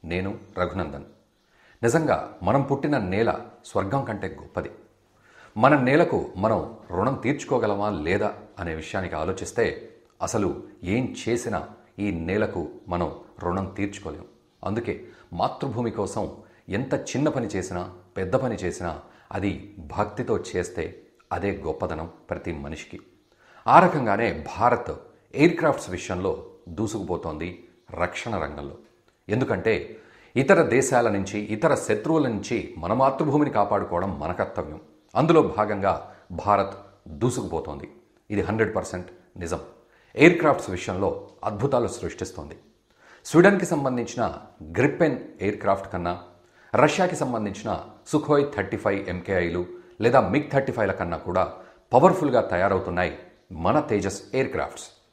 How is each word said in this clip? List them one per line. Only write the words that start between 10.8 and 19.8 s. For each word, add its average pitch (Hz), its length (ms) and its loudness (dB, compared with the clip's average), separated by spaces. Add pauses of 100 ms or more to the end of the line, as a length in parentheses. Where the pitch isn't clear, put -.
ఏం 127 100 0 (160)
చేసినా 113 400 -2 (440)
ఈ 101 40 0 (180)
నేలకు 101 340 -2 (320)
మనం 87 160 -2 (360)
రుణం 95 320 -2
తీర్చుకోలేం. 98 500 -8 (420)
అందుకే 107 260 -4 (440)
మాతృభూమి 120 640 -4
కోసం 95 240 -4 (540)
ఎంత 135 140 -2 (200)
చిన్న 147 240 2
పని 113 180 -4
చేసినా, 90 280 -4 (360)
పెద్ద 90 240 -2
పని 117 220 -4
చేసినా 85 260 -4 (460)
అది 95 160 0 (420)